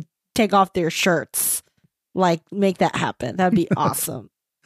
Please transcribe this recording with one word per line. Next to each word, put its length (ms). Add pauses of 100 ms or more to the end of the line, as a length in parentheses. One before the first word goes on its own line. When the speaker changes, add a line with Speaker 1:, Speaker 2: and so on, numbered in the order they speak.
(360)
Speaker 1:
take 180
off 200
their 160
shirts. 720 (500)
Like, 280 (100)
make 280
that 160
happen. 420
That'd 180
be 160
Speaker 2:
<laughs> 60
Speaker 1:
awesome. 520 (360)